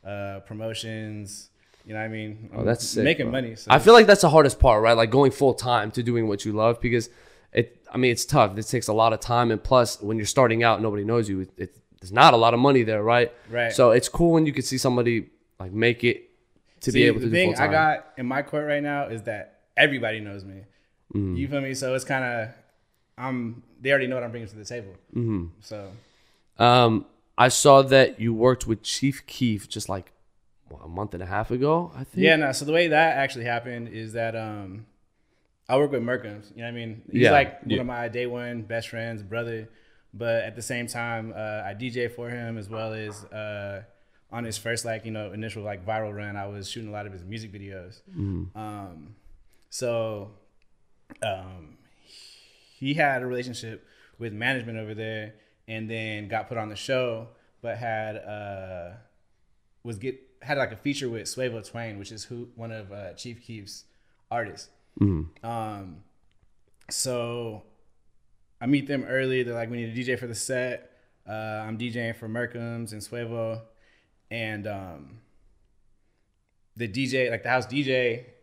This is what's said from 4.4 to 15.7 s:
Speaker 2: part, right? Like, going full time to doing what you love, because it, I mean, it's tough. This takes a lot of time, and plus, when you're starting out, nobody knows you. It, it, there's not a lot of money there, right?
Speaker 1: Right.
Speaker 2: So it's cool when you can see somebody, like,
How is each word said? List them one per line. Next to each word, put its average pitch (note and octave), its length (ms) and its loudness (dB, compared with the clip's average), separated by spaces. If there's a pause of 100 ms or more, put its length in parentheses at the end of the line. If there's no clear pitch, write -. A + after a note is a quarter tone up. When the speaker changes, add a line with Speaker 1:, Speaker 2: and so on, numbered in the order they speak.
Speaker 2:
part, A2 240 8
right? A2+ 100 8
Like, A2+ 160 4
going C3 220 6
full C3+ 240 4
time A#2 360 0
to B2 120 -4
doing A#2 240 0
what G2+ 180 -2
you G#2+ 80 -2
love, A2 260 2
because A#2 300 0 (420)
it, - 300 0 (100)
I - 60 -4
mean, B2+ 140 4
it's A2+ 140 -2
tough. A2 300 4
This G#2+ 140 -8
takes A#2+ 180 -2
a G#2+ 60 0
lot A2+ 200 4
of G#2+ 60 -4
time, A#2+ 300 2
and G#2+ 140 0
plus, B2 380 4
when G#2+ 160 -2
you're G#2 100 -2
starting A#2 340 4
out, A2 200 4
nobody G#2 220 0
knows A2+ 240 2
you. F#2+ 140 -2
It, F#2 160 -8
it, - 180 -8 (240)
there's F#2 140 -14
not C#3 200 10
a A#2 40 8
lot A#2 160 6
of A#2+ 60 2
money C3 240 6
there, G#2+ 180 0
right? A#2 300 4 (180)
Speaker 1:
Right. A#2 240 -2
Speaker 2:
So B2 180 8
it's B2 160 6
cool E3+ 240 4
when D#3+ 140 6
you D3 80 0
can C3 80 -2
see C3 160 -4
somebody, A#2+ 520 2 (300)
like, F#2 140 -10